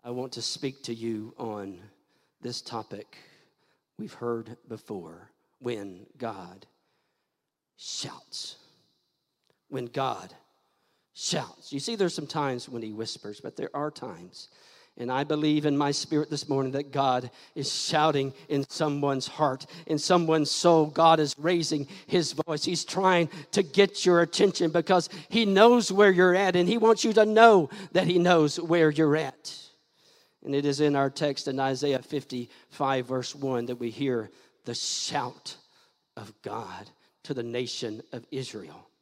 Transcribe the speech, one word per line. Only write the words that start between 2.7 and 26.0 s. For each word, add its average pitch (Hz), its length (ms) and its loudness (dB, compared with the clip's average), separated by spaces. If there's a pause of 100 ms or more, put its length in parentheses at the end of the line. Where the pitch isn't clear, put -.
we've - 140 -14
heard 117 440 -8 (120)
before, 90 640 -14 (260)
when 101 480 -10 (100)
God 98 480 -12 (1120)
shouts. - 800 -14 (1120)
When 123 180 -10
God 117 460 -8 (800)
shouts. - 600 -8
You 139 80 -8
see, 233 160 -8
there's 196 180 0
some 151 140 -10
times 135 400 -6
when 120 140 -10
he 110 100 -10
whispers, 104 480 -12
but - 160 -14
there - 180 -10
are 147 160 -6
times. - 580 -18 (480)
And 120 140 -8
I 135 140 -2
believe 151 420 0
in 143 100 0
my 143 140 0
spirit 151 400 -2
this 147 180 -8
morning 135 240 -2
that 139 200 -6
God 127 360 0 (280)
is 135 180 -6
shouting 147 580 0 (160)
in 139 220 -2
someone's 143 560 -2
heart, - 400 -2 (200)
in 156 120 -2
someone's 160 540 2
soul. 165 340 6
God 160 320 6
is 147 180 0
raising 156 520 -2 (180)
his 165 240 0
voice. 151 340 -6
He's 175 200 -4
trying 180 440 2 (220)
to 196 140 0
get 190 420 2
your 175 140 6
attention 170 500 2
because 170 380 2 (200)
he 226 180 2
knows 214 440 8
where 196 220 8